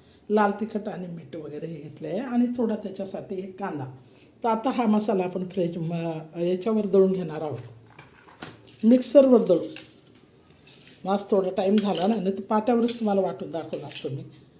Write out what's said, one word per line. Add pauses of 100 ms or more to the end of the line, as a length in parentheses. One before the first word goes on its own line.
(300)
लाल
तिखट
आणि
मीठ
वगैरे
हे
घेतलं
आहे
आणि (100)
थोडा
त्याच्यासाठी
एक
कांदा. (600)
तर
आता
हा
मसाला
आपण
फ्रेश
म-,
याच्यावर
दळून
घेणार
आहोत, (1300)
मिक्सरवर
दळू. (1500)
आज (100)
थोडा
टाइम
झाला
ना,
नाही
तर
पाट्यावरच
तुम्हाला
वाटून
दाखवलं
असतं
मी. (380)